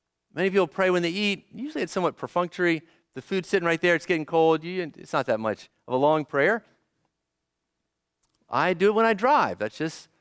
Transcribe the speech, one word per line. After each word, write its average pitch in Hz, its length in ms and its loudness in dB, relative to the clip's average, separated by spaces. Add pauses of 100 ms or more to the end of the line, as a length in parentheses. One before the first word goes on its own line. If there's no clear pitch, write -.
(340)
Many 185 160 0
people 190 160 2
pray 185 240 0
when 180 120 2
they 170 80 0
eat. 202 440 -4
Usually 285 280 -8
it's 170 100 -6
somewhat 175 240 -2
perfunctory. 170 640 -2 (320)
The 127 80 -12
food's 190 260 -4
sitting 175 180 0
right 165 140 0
there. 175 140 4
It's 160 120 -2
getting 160 200 -2
cold. 160 360 2
You, 175 340 -8
it's - 160 -20
not 143 140 0
that 110 140 0
much 110 300 -4 (180)
of 120 60 -4
a - 20 2
long 151 280 2
prayer. 170 400 0 (1800)
I 165 260 0
do 190 140 2
it 214 60 2
when 226 120 4
I 226 80 4
drive. 196 440 2
That's 104 200 -6
just, - 300 -6 (120)